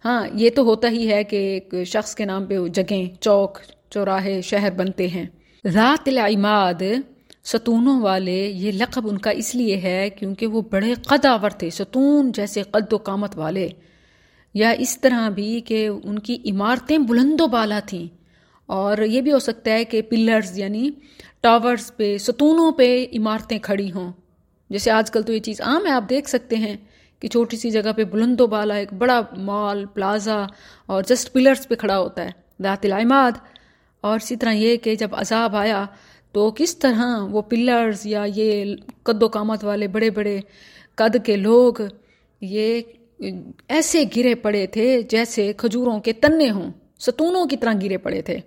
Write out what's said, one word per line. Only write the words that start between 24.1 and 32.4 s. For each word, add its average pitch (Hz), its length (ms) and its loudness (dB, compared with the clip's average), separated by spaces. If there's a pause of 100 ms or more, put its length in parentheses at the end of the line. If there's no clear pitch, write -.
جیسے 208 220 0
آج 220 200 2
کل 214 120 0
تو 226 100 -2
یہ 220 60 0
چیز 220 220 -10
عام 320 240 0
ہے، 330 60 0
آپ 254 180 0
دیکھ 285 200 -2
سکتے 240 260 -2
ہیں 214 220 -4 (420)
کہ - 80 -8
چھوٹی 233 300 0
سی 226 140 -4
جگہ 214 240 0
پہ 220 80 0
بلند 220 380 2
و 240 60 6
بالا 208 280 -2
ایک 202 180 -6
بڑا 240 280 2 (160)
مال، 202 480 -4
پلازا 202 600 -2 (400)
اور 190 260 -2
just 247 200 0
pillars 262 360 4
پہ 233 80 -2
کھڑا 196 240 0
ہوتا 175 260 -4
ہے، 180 60 -8 (300)